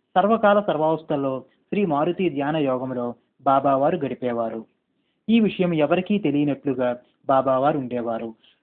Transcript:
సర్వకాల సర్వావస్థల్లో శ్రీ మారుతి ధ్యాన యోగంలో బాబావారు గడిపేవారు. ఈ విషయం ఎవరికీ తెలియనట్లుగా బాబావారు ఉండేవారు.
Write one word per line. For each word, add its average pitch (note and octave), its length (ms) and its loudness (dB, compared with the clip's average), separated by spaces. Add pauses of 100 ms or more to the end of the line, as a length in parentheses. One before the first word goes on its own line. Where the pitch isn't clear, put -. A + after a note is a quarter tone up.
(160)
సర్వకాల G#3 440 4
సర్వావస్థల్లో D#3 800 -2
శ్రీ - 440 -6
మారుతి E3+ 460 0
ధ్యాన C#3+ 260 -2
యోగంలో B2+ 580 -2 (280)
బాబావారు C#3 540 2
గడిపేవారు. A#2 680 -4 (640)
ఈ A3+ 120 4
విషయం F#3 340 0
ఎవరికీ F3 440 0
తెలియనట్లుగా C#3 800 -2 (300)
బాబావారు C3+ 500 2
ఉండేవారు. A#2 560 -6 (280)